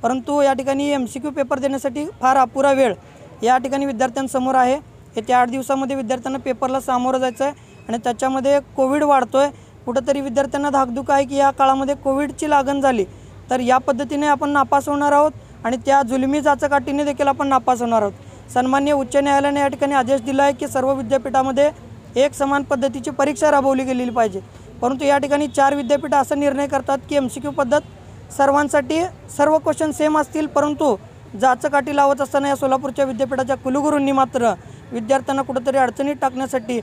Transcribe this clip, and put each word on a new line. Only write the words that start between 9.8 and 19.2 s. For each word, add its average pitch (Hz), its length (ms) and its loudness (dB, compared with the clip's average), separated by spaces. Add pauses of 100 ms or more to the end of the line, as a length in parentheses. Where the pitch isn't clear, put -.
कुठंतरी 269 340 -2
विद्यार्थ्यांना 277 500 -2
धाकधूक 262 400 -2
आहे 277 140 4
की 269 120 -6
या 277 140 4
काळामध्ये 269 440 2
कोविडची 277 560 -2
लागण 277 300 2
झाली 247 240 2 (460)
तर 254 100 0
या 254 180 2
पद्धतीने 285 480 -2
आपण 285 240 0
नापास 277 380 2
होणार 285 240 2
आहोत 294 200 4 (320)
आणि 240 120 -2 (100)
त्या 277 160 4
जुलमी 269 380 0
जाचकाटीने 285 640 0
देखील 285 240 0
आपण 277 200 0
नापास 254 320 2
होणार 233 220 2
आहोत. 202 100 -2 (420)
सन्माननीय 269 380 2
उच्च 277 240 0
न्यायालयाने 277 440 2